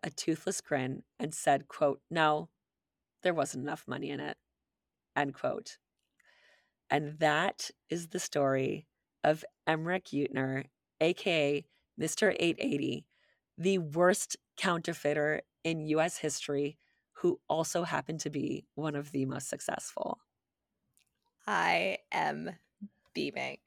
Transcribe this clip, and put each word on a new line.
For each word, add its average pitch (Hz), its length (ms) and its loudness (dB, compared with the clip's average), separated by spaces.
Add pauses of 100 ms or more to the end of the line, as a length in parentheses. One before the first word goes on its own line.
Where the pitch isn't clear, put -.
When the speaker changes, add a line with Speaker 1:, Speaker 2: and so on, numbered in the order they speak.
Speaker 1:
a 165 60 -6
toothless - 520 -2
grin 131 420 -2 (160)
and 165 140 -4
said, - 340 2
quote, - 340 0 (100)
"No, 160 380 2 (760)
there 180 100 4
wasn't 135 300 -2
enough 151 240 -6
money 135 220 -6
in 147 100 -6
it," 147 180 -8 (800)
end 143 180 0
quote. - 440 -4 (1120)
And 151 300 0
that 156 520 2 (180)
is 170 200 -4
the 180 100 -4
story 135 640 0 (380)
of 156 200 2 (240)
Emmerich 165 400 0
Eutner, 135 580 -2 (360)
A 165 120 6
K - 180 -2
A 147 340 2 (320)
Mister 185 420 2
Eight 170 200 4
eighty, 139 460 -2 (520)
the 190 200 2
worst 170 580 2 (220)
counterfeiter 156 840 0 (220)
in 165 240 -2
U 156 140 4
S 170 160 0
history, 143 600 -2 (360)
who - 340 2
also 165 360 0
happened 160 380 -4
to 156 80 -6
be - 360 -4 (100)
one 147 200 -2
of 143 180 -6
the 135 120 0
most 131 240 -4
successful. - 680 -6 (1300)
Speaker 2:
I 175 520 2 (120)
am 156 400 -2 (600)
beaming. 139 540 -6